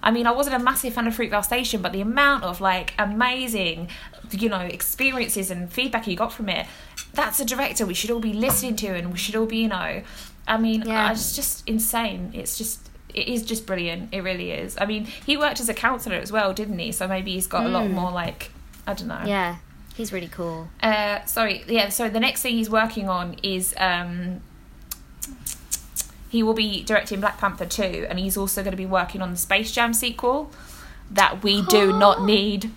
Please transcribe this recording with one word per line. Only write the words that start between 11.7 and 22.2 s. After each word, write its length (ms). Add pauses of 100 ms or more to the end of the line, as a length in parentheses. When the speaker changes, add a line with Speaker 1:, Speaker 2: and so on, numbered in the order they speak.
Speaker 1:
It's 220
just, 320 (240)
it 140
is 180
just 220
brilliant. 480
It 60
really 320
is. 280
I 60
mean, 200 (200)
he 100
worked 220
as 100
a 60
counsellor 420
as 140
well, 220
didn't 260
he? 140
So 160
maybe 240
he's 160
got 180
a 20
lot 180
Speaker 2:
Mm. 80
Speaker 1:
more, 180
like, 380 (360)
I 80
don't 140
know. 180
Speaker 2:
Yeah, 300 (400)
he's 160
really 160
cool. 400 (120)
Speaker 1:
Uh, 440
sorry, 420
yeah, 220
so 200
the 120